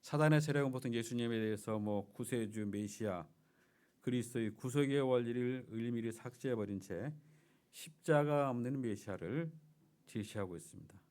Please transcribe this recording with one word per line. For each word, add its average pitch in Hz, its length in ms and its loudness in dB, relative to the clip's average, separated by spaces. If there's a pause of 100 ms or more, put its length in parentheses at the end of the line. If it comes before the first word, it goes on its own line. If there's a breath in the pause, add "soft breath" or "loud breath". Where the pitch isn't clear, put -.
사단의 151 400 6
세력은 143 280 2
보통 127 220 -2
예수님에 117 460 0
대해서 110 400 0
뭐 104 340 -2
구세주, 110 540 -2
메시아, 101 600 -4 (760 soft breath)
그리스도의 117 500 -2
구속의 139 500 0
원리를, 123 680 2
의미를 113 440 -2
삭제해버린 110 680 -2
채 101 320 -4 (600 loud breath)
십자가 147 760 2
없는 127 320 -2
메시아를 110 720 -4 (560)
제시하고 101 500 -6
있습니다. - 420 -16 (120)